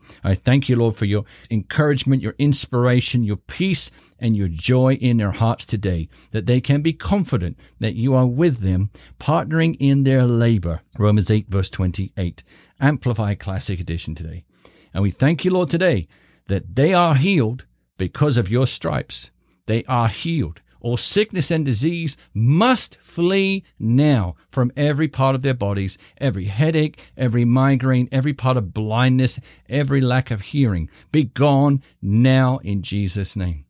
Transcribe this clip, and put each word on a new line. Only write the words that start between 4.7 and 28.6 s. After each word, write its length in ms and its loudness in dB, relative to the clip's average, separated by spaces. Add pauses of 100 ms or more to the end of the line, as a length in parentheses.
in 220 0
their 160 0
hearts 340 -2
today, 420 -4 (220)
that 160 -6
they 140 2
can 220 0
be 100 0
confident 680 -4 (220)
that 160 -4
you 180 0
are 120 4
with 340 0
them, 300 0 (280)
partnering 640 0
in 240 4
their 200 4
labor. 580 2 (160)
Romans 340 4
eight, 160 0
verse 200 -2
twenty-eight, 760 -6 (360)
Amplified 600 -2
Classic 400 -6
Edition 340 -6
today. 300 -12 (500)
And 80 0
we 80 2
thank 340 0
you, 80 0
Lord, 180 0
today 360 0 (400)
that 300 -4
they 180 2
are 220 4
healed 500 0 (320)
because 380 0
of 120 0
your 200 0
stripes. 640 -8 (320)
They 200 -2
are 220 -2
healed, 540 -4 (260)
or 100 -2
sickness 540 0
and 160 0
disease 500 -2 (160)
must 680 2
flee 640 0 (120)
now 600 2 (160)
from 240 0
every 320 0
part 260 0
of 80 -4
their 100 0
bodies, 460 -4 (200)
every 260 -2
headache, 560 0 (160)
every 280 0
migraine, 680 2
every 200 0
part 240 -2
of 160 -4